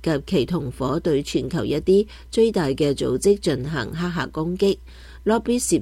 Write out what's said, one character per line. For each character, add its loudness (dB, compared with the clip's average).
及 0
其 2
同 -4
伙 -2
對 0
全 -2
球 -2
一 0
啲 4
最 4
大 0
嘅 2
組 0
織 4
進 -2
行 -6
黑 -4
客 -4
攻 -4
擊。 2
Lobby 2
攝 0